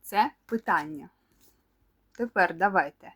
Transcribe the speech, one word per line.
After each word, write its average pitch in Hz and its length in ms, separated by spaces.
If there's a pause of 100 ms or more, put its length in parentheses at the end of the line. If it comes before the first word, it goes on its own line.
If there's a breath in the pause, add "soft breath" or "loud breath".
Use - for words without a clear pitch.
Це 208 280 (160)
питання. 156 640 (1040)
Тепер 190 420
давайте. 175 600